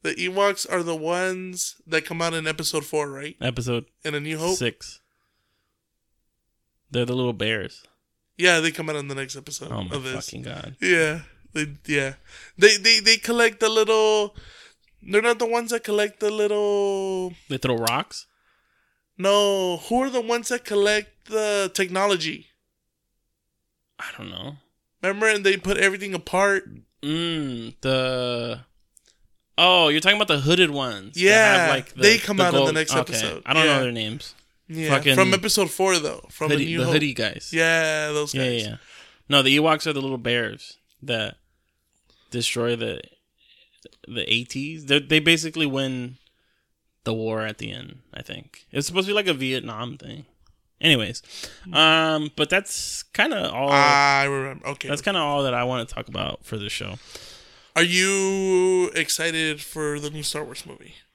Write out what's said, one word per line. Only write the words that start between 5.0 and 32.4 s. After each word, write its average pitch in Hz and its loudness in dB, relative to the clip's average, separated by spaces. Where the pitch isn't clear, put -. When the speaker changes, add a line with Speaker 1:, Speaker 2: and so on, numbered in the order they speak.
Speaker 2:
They're 120 0
the 123 -4
little 123 0
bears. 107 -4
Speaker 1:
Yeah, 175 4
they 160 0
come 160 -8
out 151 -4
in 143 -8
the 139 -8
next 135 -8
episode 135 -12
Speaker 2:
Oh 107 -6
my 92 -8
Speaker 1:
of 131 -8
this. 131 -8
Speaker 2:
fucking 120 -12
God. 131 -14
Speaker 1:
Yeah. 165 2
They, 151 -4
yeah. 139 -2
They, 208 8
they, 220 4
they 220 6
collect 233 2
the 226 2
little, 220 2
they're 202 0
not 233 2
the 240 0
ones 233 -2
that 240 -4
collect 208 -2
the 208 0
little 202 -2
Speaker 2:
They 131 -6
throw 123 0
rocks? 117 -2
Speaker 1:
No. 196 2
Who 247 2
are 269 -2
the 247 -2
ones 233 -2
that 247 -4
collect 208 0
the 208 0
technology? 185 -2
Speaker 2:
I - -12
don't 95 -14
know. 113 -12
Speaker 1:
Remember, 196 0
and 208 2
they 196 4
put 185 -2
everything 190 0
apart? 190 0
Speaker 2:
Mm, 147 -4
the, 127 -2
oh, 175 6
you're 151 4
talking 196 4
about 208 2
the 147 4
hooded 165 6
ones 123 -4
that 170 -6
have, 196 6
Speaker 1:
Yeah, 139 4
Speaker 2:
like, 131 -4
the, - 0
Speaker 1:
they 214 8
come 202 -4
Speaker 2:
the 185 4